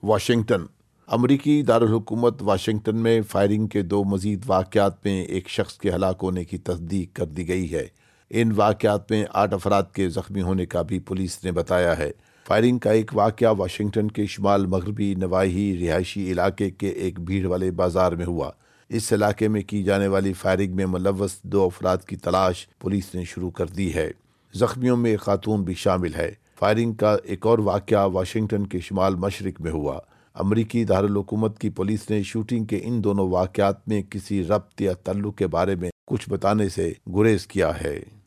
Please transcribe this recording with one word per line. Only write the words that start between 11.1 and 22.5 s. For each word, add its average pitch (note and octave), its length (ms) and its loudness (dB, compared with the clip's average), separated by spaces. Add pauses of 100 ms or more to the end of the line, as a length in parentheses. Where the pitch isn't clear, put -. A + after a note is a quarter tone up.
نے F#2 80 -2
بتایا F2 460 2
ہے۔ D2 120 -2 (380)
فائرنگ A#2+ 300 4
کا A2+ 120 0
ایک A2 240 2
واقعہ A2 440 4
واشنگٹن G2+ 500 -2
کے G#2 180 -2
شمال G2+ 400 2
مغربی G2+ 480 -2
نواحی F#2 760 0
رہائشی F#2 440 -2
علاقے F#2 380 0
کے G2 180 -6
ایک F2+ 320 -6
بھیڑ F#2 260 -2
والے F#2 240 0
بازار F2+ 420 2
میں F2 140 -4
ہوا۔ D#2 240 -4 (340)
اس A2+ 280 -4
علاقے G#2 360 2
میں G#2+ 140 0
کی G2+ 200 -4
جانے G2 240 2
والی G2 260 0
فائرنگ F#2 440 0
میں F#2+ 100 0
ملوث F#2 560 0
دو G2 220 2
افراد F#2 320 0
کی F2+ 200 -8
تلاش F#2 500 0 (140)